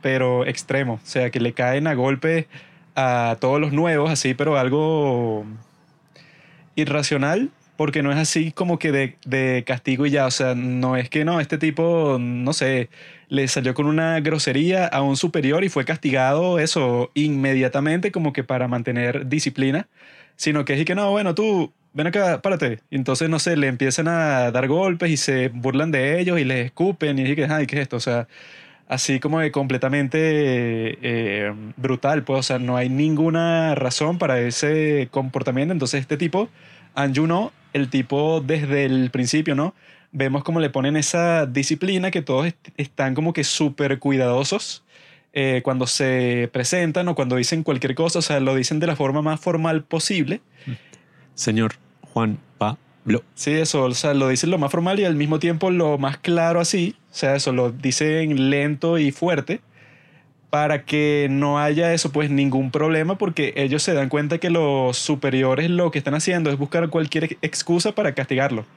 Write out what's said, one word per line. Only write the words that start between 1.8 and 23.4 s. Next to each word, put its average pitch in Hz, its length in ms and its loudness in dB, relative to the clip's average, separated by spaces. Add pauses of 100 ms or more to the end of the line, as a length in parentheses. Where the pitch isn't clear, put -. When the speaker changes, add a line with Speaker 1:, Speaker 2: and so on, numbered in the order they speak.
Speaker 1:
a 160 60 0
golpe 139 560 0 (480)
a 120 420 0
todos 135 220 2
los 151 120 0
nuevos, 151 380 2
así, 135 220 0
pero 127 240 0
algo 131 880 0 (1300)
irracional, 151 760 0 (260)
porque 151 260 0
no 139 80 0
es 143 80 2
así 160 340 0
como 175 260 -2
que 156 140 0
de, 139 240 -2 (100)
de 127 400 0
castigo 131 400 -2
y 143 40 2
ya. 139 160 2
O 127 40 0
sea, 127 240 0
no 127 420 0
es 123 120 -2
que 151 160 -2
no, 170 140 0
este 151 200 -2
tipo, 156 600 2
no 123 340 -2
sé, 131 360 0 (400)
le 135 180 0
salió 131 280 -2
con 147 120 0
una 160 340 2
grosería 156 680 0
a 139 160 0
un 139 140 2
superior 156 480 0
y 196 40 0
fue 143 160 -2
castigado, 151 760 2
eso, 123 560 0
inmediatamente, 143 960 0
como 160 220 -2
que 131 100 -4
para 123 260 -2
mantener 123 600 -2
disciplina, 139 580 0 (500)
sino 151 280 0
que 139 100 -2
es 139 60 0
y 165 40 0
que 185 100 -2
no, 202 160 0
bueno, 208 240 0
tú, 202 380 0 (200)
ven 151 140 -2
acá, 180 360 0
párate. 147 380 -2 (100)
Y 139 60 -4
entonces, 135 320 0
no 160 100 0
sé, 170 180 0